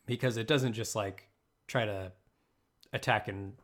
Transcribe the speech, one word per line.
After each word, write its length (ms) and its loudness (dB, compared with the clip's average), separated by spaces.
because 300 0
it 100 -2
doesn't 260 4
just, 240 -4
like, 320 -4
try 180 0
to 280 -4
attack 360 0
and 360 -6